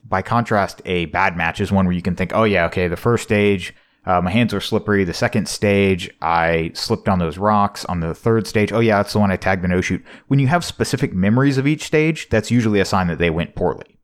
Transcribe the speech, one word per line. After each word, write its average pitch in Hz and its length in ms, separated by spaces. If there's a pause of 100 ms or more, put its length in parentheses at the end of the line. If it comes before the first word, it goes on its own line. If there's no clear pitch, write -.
By 95 160
contrast, 110 640
a 87 200
bad 90 300
match 82 240
is 98 120
one 95 140
where 90 100
you 87 60
can 90 140
think, 90 180
"Oh 110 120
yeah, 92 220
okay, 90 200
the 85 80
first 117 280
stage, 101 520 (300)
uh, 90 160
my 87 100
hands 113 220
are 95 80
slippery. 101 420
The 85 100
second 110 360
stage, 98 600 (120)
I 82 520
slipped - 360
on 95 100
those 82 180
rocks. 101 480
On 87 140
the 82 160
third 113 320
stage, 104 240
oh 110 80
yeah, 113 180
that's 101 140
the 110 80
one 101 100
I 92 60
tagged 95 260
the 90 60
no-shoot." 90 340 (260)
When 139 120
you 135 80
have 170 160
specific - 500
memories 120 440
of 135 100
each 151 160
stage, 156 460
that's 110 200
usually 110 300
a 92 60
sign 90 220
that 82 120
they 85 100
went 82 260
poorly. - 480